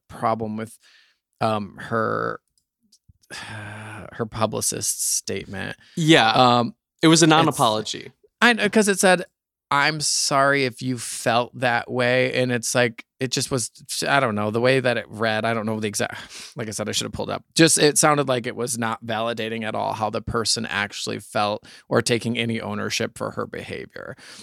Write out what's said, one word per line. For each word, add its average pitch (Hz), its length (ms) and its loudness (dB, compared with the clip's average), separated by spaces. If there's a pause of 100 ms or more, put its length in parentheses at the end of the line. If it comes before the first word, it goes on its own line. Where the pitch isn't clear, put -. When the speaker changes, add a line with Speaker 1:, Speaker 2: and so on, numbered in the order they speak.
Speaker 1:
problem 110 480 -4
with, 110 180 -10 (640)
um, 107 380 -2
her, 110 600 -4 (880)
<sighs> - 20 -20
her 107 920 -10
publicist's - 800 -2
statement. 98 720 -6 (180)
Speaker 2:
Yeah. 151 360 6
Speaker 1:
Um, 123 440 4 (260)
Speaker 2:
It 165 60 8
was 160 140 8
a 170 40 6
Speaker 1:
it's 156 40 8
Speaker 2:
non-apology. 139 840 2 (300)
Speaker 1:
I 233 120 6
know, 208 160 0
'cause 202 180 4
it 196 120 0
said, 180 260 4 (460)
"I'm 147 300 2
sorry 139 640 2
if 117 160 -4
you 127 160 -4
felt 120 600 -2
that 120 300 0
way." 127 440 2
And 123 180 0
it's 123 240 -2
like, 123 300 0 (140)
it 131 120 -4
just 131 180 -2
was, 127 220 -2 (360)
I 139 120 4
don't 117 160 2
know, 104 160 0
the 113 100 0
way 135 200 4
that 123 160 2
it 104 100 -8
read, 110 380 -2
I 113 80 0
don't 110 120 -4
know 110 140 -2
the 107 80 -2
exact, - 300 -4 (400)
like 113 100 -6
I 107 40 -10
said, 104 180 -6
I - 20 -6
should - 140 -4
have 110 80 -10
pulled 101 160 -6
up. 101 140 -6 (120)
Just, 160 220 6
it 147 200 4
sounded 147 300 4
like 123 180 -2
it 113 100 -6
was 117 220 -4
not 113 280 -4
validating 113 580 -4
at 107 120 -6
all 104 180 -4
how 107 160 -2
the 110 120 -6
person 113 440 -2
actually 104 540 -4
felt 107 460 -4 (220)
or 120 140 2
taking 117 360 0
any 117 220 -2
ownership 104 580 -6
for 110 140 -6
her 110 160 -6
behavior. - 680 -12 (280)